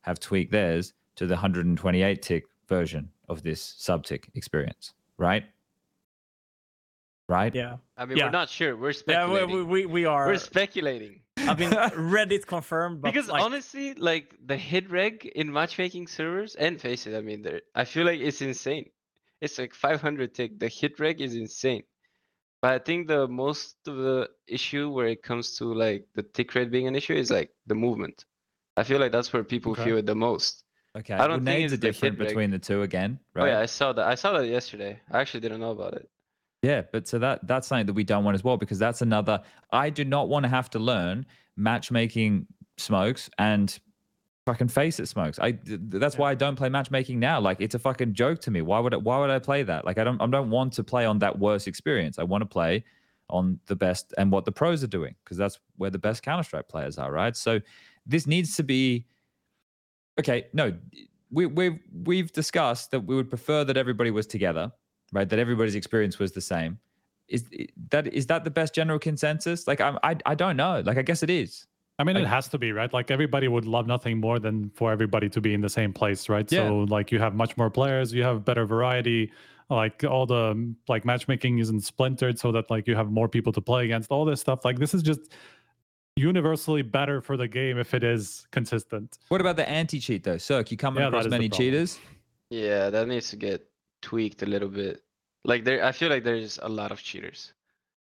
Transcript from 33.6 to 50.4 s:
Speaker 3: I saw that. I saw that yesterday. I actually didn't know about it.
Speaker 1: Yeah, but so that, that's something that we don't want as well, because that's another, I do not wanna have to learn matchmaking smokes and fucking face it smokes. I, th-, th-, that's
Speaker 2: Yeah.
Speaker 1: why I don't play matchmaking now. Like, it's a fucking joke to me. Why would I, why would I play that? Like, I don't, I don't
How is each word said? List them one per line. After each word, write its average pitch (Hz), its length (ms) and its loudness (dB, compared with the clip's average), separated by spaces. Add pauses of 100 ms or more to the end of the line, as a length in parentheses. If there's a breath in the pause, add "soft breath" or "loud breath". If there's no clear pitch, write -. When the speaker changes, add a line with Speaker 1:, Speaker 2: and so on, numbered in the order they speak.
Speaker 3:
I 113 60 2
saw 135 260 -2
that. 110 140 0
I 123 80 2
saw 196 240 0
that 127 80 0
yesterday. 104 520 -4 (120)
I 117 100 2
actually 123 200 -6
didn't 110 180 -4
know 117 120 -4
about 98 220 -6
it. - 160 -14 (540)
Speaker 1:
Yeah, 139 180 2 (100)
but 110 160 -4
so 120 120 -2
that, 123 260 0
that's 127 220 0
something 120 180 2
that 101 80 -2
we 104 100 0
don't 101 200 2
want 101 100 4
as 95 100 0
well, 123 140 4
because 98 220 -4
that's 117 240 0
another, 107 360 2 (320 loud breath)
I 139 200 2
do 147 120 -4
not 139 240 0
wanna 139 220 2
have 127 220 0
to 113 80 -4
learn 110 480 0 (280 soft breath)
matchmaking 110 920 2 (300)
smokes 107 600 0
and 104 400 2 (720)
fucking 120 220 2
face 151 300 2
it - 80 -6
smokes. 78 320 -4
I, 120 120 2
th-, 113 160 -8
th-, 104 120 -6 (220)
that's 143 140 2
Speaker 2:
Yeah. 143 60 0
Speaker 1:
why 139 100 4
I 139 40 2
don't 139 200 0
play 131 140 0
matchmaking 131 500 -2
now. 139 200 4
Like, 95 200 2
it's - 160 -2
a 120 40 -2
fucking 123 340 0
joke 131 280 2
to - 100 -4
me. 90 100 0
Why 92 180 2
would 120 140 2
I, - 40 0
why 123 220 2
would 139 100 2
I 135 100 2
play 139 240 2
that? 87 220 -2
Like, 92 140 -2
I 110 40 2
don't, 120 180 2
I - 60 2
don't 131 220 2